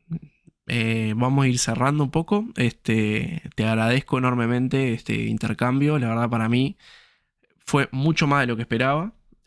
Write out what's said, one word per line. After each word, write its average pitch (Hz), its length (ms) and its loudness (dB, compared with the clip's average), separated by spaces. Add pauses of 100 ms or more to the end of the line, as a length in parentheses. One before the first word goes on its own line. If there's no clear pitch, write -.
(680)
eh, 113 500 0
vamos 135 280 2
a 131 40 4
ir 123 100 0
cerrando 131 440 0
un 135 80 -2
poco. 208 340 0 (120)
Este, 113 840 0 (120)
te 107 100 0
agradezco 113 540 0
enormemente 123 760 0
este 113 340 -4
intercambio. 127 720 0
La 120 100 0
verdad, 117 200 0
para 113 200 0
mí 127 280 0 (880)
fue 139 280 0
mucho 147 340 2
más 143 140 2
de 127 60 0
lo 120 100 -2
que 117 60 -6
esperaba, 139 500 0 (320)